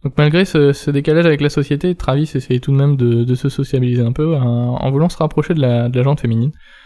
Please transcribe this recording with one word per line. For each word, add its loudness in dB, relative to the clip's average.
Donc -2
malgré 4
ce, 2
ce -6
décalage 0
avec 2
la 0
société, -2
Travis -2
essaye -2
tout -2
de 2
même 2
de, 2
de 0
se -4
sociabiliser -2
un 0
peu, -2
euh, 0
en -2
voulant 2
se -6
rapprocher -2
de 0
la, 0
de -4
la 2
gente 0
féminine. -2